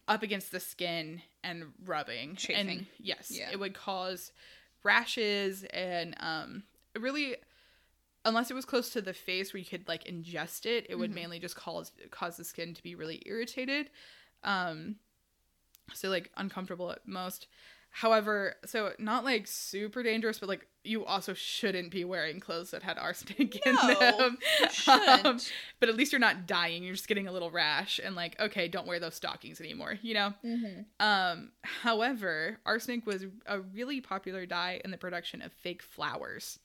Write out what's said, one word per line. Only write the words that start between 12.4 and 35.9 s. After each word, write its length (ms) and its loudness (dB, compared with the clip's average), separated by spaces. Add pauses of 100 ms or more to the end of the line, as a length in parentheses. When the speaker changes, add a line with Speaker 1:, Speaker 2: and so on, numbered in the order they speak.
Speaker 1:
skin 320 -8
to 80 -18
be 100 -12
really 320 -10
irritated. 640 -4 (540)
Um, 540 -2 (960)
so, 160 -4
like, 280 -2
uncomfortable 540 -6
at 160 -12
most. 400 -8 (480)
However, 600 4 (100)
so 320 -2
not, 260 0
like, 220 2
super 560 -6
dangerous, 380 0
but, 100 -4
like, 180 -4 (160)
you 220 -2
also 300 0
shouldn't 560 -2
be 120 -2
wearing 360 -4
clothes 320 -6
that 100 -8
had 160 -4
arsenic 580 -2
<laughs> 100 -2
in 100 6
Speaker 2:
No, 420 8
Speaker 1:
them. 200 4 (220)
Speaker 2:
you 120 6
shouldn't. 540 10
Speaker 1:
Um, 140 6 (400)
but 100 6
at 60 4
least 160 4
you're 80 4
not 280 4
dying. 360 0
You're 120 -6
just 120 -8
getting 200 0
a 40 -6
little 200 -2
rash 520 2
and, 120 -4
like, 240 -4
okay, 280 2
don't 200 -4
wear 120 -2
those 160 -4
stockings 460 -8
anymore, 400 -6
you 140 -2
know? 180 2 (100)
Speaker 2:
Mm-hmm. 380 -4 (180)
Speaker 1:
Um, 520 2 (100)
however, 1040 0
arsenic 400 -2
was 200 -4 (200)
a 140 -2
really 420 -6
popular 460 -6
dye 360 -4
in 60 -8
the 80 -6
production 460 -8
of 100 -12
fake 300 -8
flowers. 800 -6